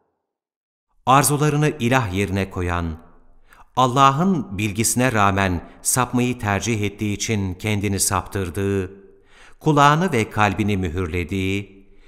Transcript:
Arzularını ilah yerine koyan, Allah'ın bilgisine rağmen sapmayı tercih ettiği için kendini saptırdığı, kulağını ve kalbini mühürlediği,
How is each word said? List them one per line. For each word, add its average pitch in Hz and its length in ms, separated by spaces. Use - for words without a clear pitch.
Arzularını 147 720
ilah 117 340
yerine 95 360
koyan, 87 480
Allah'ın 135 800
bilgisine 110 540
rağmen 98 580
sapmayı 123 580
tercih 104 420
ettiği 104 340
için 98 380
kendini 101 460
saptırdığı, 98 920
kulağını 156 520
ve 110 180
kalbini 104 480
mühürlediği, 92 1080